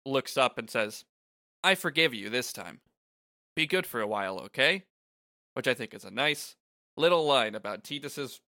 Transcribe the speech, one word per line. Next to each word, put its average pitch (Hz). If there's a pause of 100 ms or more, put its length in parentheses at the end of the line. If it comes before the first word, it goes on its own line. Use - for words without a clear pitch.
looks 135
up 127
and 113
says, 110 (580)
"I 185
forgive 160
you 104
this 120
time. 87 (720)
Be 160
good 175
for 120
a 107
while, 98
okay?" 165 (680)
Which 131
I 127
think 110
is 101
a 98
nice 139 (400)
little 165
line 123
about 104
Titus's 143